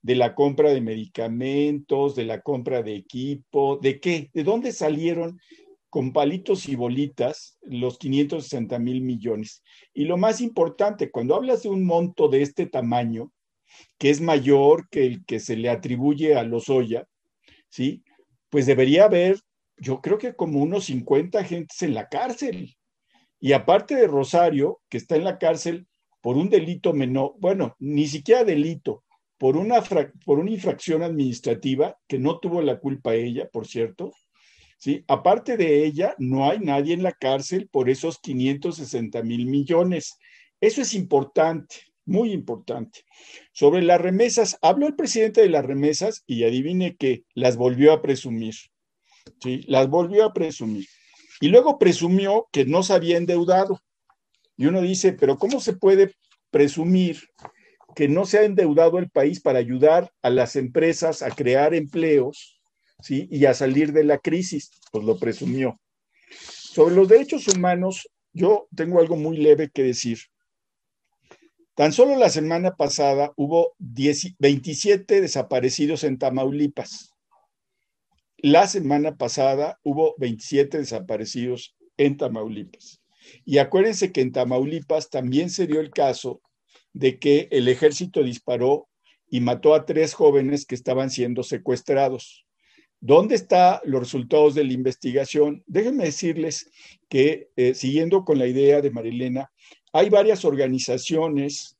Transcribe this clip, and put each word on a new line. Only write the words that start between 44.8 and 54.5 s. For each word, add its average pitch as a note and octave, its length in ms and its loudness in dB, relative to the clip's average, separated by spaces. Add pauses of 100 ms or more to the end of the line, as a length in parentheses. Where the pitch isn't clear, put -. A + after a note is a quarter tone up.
el D4 100 -4
presidente A3 460 2
de F#3+ 80 6
las C#3+ 140 0
remesas D3 600 -2
y A#2 180 -2
adivine E3 520 -2
que B2+ 280 -2 (100)
las B2+ 220 0
volvió B2+ 360 4
a D#3 100 2
presumir, A2+ 520 -4 (880)
¿sí? B2+ 240 -6
Las C3+ 220 2
volvió F3 360 2
a G#3 80 0
presumir. A2 540 -6 (540)
Y C#3+ 80 2
luego C4+ 300 6
presumió G3 720 2
que C#3 140 2
no D#3+ 180 0
se F#3+ 120 0
había E3+ 240 2
endeudado. F3+ 640 0 (760)